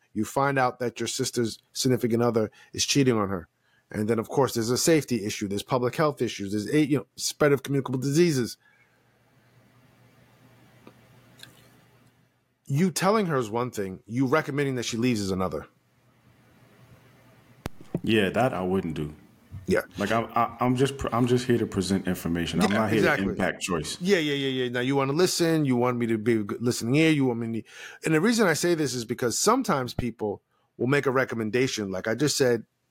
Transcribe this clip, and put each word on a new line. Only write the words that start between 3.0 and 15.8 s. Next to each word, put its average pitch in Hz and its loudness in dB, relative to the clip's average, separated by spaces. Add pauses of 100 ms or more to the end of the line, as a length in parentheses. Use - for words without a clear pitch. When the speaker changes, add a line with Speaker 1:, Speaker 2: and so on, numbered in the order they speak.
Speaker 1:
on 98 0
her. 90 -6 (440)
And 107 -4
then, 113 0
of 107 -6
course, 131 2
there's 113 -2
a 123 2
safety 135 2
issue. 107 -4
There's 101 -4
public 123 -2
health 151 0
issues. 101 -6
There's 104 -4
a, 151 4
you 135 0
know, - -6
spread - 0
of 135 0
communicable 131 -2
diseases. 139 2 (4000)
You 160 2
telling 202 2
her 156 0
is 117 -2
one 117 -2
thing. 95 -6
You 123 0
recommending 139 0
that 117 -4
she 117 -6
leaves 120 0
is 95 -2
another. 90 -4 (2500)